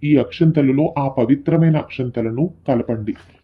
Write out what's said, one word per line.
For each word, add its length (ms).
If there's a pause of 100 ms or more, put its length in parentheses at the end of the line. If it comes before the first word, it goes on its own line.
ఈ 140
అక్షంతలలో 800
ఆ 100
పవిత్రమైన 720
అక్షంతలను 760 (140)
కలపండి. 460 (300)